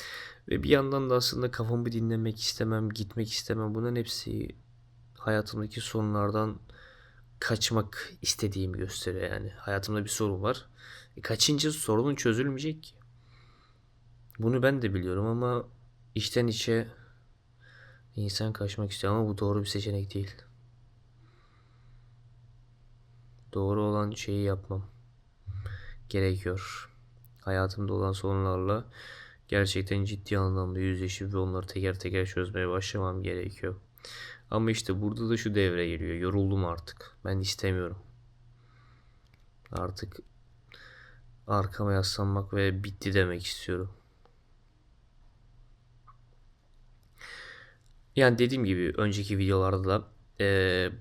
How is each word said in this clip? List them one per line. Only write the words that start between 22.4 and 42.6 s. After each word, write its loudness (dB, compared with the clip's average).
Doğru 2
olan 2
şeyi -2
yapmam -2
gerekiyor. -2
Hayatımda 0
olan 2
sorunlarla 0
gerçekten 2
ciddi -2
anlamda 0
yüzleşip -2
ve 0
onları 0
teker -2
teker 0
çözmeye -2
başlamam -2
gerekiyor. -4
Ama 2
işte 0
burada -2
da 4
şu -2
devre 4
giriyor. -4
Yoruldum 2
artık. -8
Ben -2
istemiyorum. -2
Artık -6
arkama 0
yaslanmak 0
ve 2